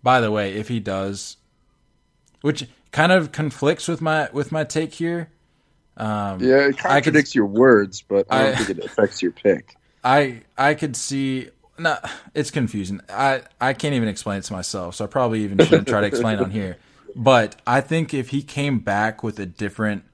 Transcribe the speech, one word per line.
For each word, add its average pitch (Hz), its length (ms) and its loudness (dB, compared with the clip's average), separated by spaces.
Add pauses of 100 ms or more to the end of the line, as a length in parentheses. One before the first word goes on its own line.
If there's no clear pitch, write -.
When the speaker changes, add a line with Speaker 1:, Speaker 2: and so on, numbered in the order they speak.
Speaker 1:
by 127 180 4
the 110 100 0
way, 101 220 -2
if 104 160 -8
he 117 120 -4
does, 98 580 -6 (1040)
which 143 260 -2 (240)
kind 160 180 4
of 175 220 4
conflicts 151 560 -2
with 165 140 -4
my, 156 320 0
with 151 180 -4
my 156 120 -2
take 156 280 -4
here. 165 380 -6 (680)
Um, 101 440 -4
Speaker 2:
Yeah, 127 180 6
it 139 80 4
Speaker 1:
I 139 60 4
could 135 60 -6
Speaker 2:
contradicts 143 560 2
your 107 120 2
words, 104 600 4
but 98 240 2
I 131 120 4
don't 135 100 2
Speaker 1:
I 127 120 -2
Speaker 2:
think 98 140 -6
it - 60 -12
affects - 380 0
your 87 100 0
pick. - 440 -2 (280)
Speaker 1:
I, 127 380 2 (160)
I 143 160 4
could 147 200 -6
see, 135 540 -4 (300)
no, 165 180 0 (380)
it's 147 180 -4
confusing. 101 560 -4
I, 131 340 0 (180)
I 131 120 0
can't 143 220 -2
even 117 140 0
explain 98 300 -6
it 92 60 -10
to - 80 -10
myself, 90 420 -8
so 107 100 -6
I 98 40 -8
probably 113 340 0
even 98 160 -4
shouldn't 127 300 4
try 110 120 2
to 104 60 2
explain 110 320 0
it 98 40 0
on 92 100 -4
here. 95 240 -6 (400)
But 120 400 4 (100)
I 127 140 2
think 160 340 -2
if 131 140 -4
he 139 140 -4
came 143 360 -2
back 104 460 -2
with 107 160 -6
a 98 60 -6
different 104 680 -4